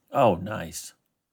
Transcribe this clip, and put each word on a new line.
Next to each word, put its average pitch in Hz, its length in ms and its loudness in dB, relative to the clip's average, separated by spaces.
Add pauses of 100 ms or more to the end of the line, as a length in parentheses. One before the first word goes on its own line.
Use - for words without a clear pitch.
(120)
Oh, 123 240 6
nice. 87 580 -10 (400)